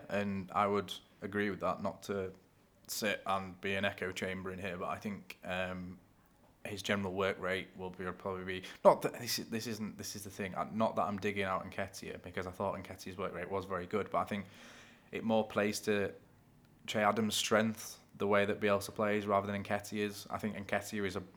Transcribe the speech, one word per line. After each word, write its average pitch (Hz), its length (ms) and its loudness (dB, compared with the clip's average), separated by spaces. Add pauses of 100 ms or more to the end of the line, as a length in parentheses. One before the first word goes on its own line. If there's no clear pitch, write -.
and 98 440 0
I 101 120 6
would 98 260 2 (300)
agree 104 300 0
with 87 80 -6
that. 90 240 0
Not - 200 -4
to 95 280 -2 (560)
sit - 380 0
and 95 360 0
be 98 140 0
an 98 100 2
echo 95 260 0
chamber 92 400 -4
in 92 80 -8
here, 92 180 -4
but 92 120 -4
I 90 80 -2
think, - 480 -8
um, 92 520 -4 (680)
his 101 200 -8
general 101 280 2
work 95 300 2
rate 92 340 0
will 92 140 -6
be, 90 160 -8
will 90 80 -2
probably 92 300 -4
be, 92 200 -4 (220)
not 156 160 10
that - 180 -2
this 117 200 -2
is, 92 80 -6
this 110 180 -4
isn't, 107 320 -6
this 101 180 -8
is 104 80 -10
the 98 60 -10
thing, 95 260 -6
uh, - 180 -2
not 110 220 2
that 104 80 2
I'm 101 140 0
digging 101 260 0
out 92 260 0
Nketiah, - 520 -6
because 90 240 -6
I 90 60 -6
thought 98 240 -2
Nketiah's 95 420 -10
work 92 160 -2
rate 90 160 -6
was 95 160 0
very 90 220 -2
good, 95 240 0
but 87 80 4
I 92 60 2
think 101 200 -2 (640)
it - 120 -4
more 110 200 4
plays 104 380 2
to 101 300 2 (760)
Che 110 160 0
Adams' 104 340 4
strength, - 600 4 (200)
the 101 100 2
way 101 180 8
that 104 160 0
Bielsa 101 320 4
plays, 104 320 2
rather 101 260 4
than 101 120 -2
Nketiah's. 104 640 -2
I - 80 -2
think 104 180 -2
Nketiah 101 520 -2
is 92 80 -2
a, 92 80 -2 (120)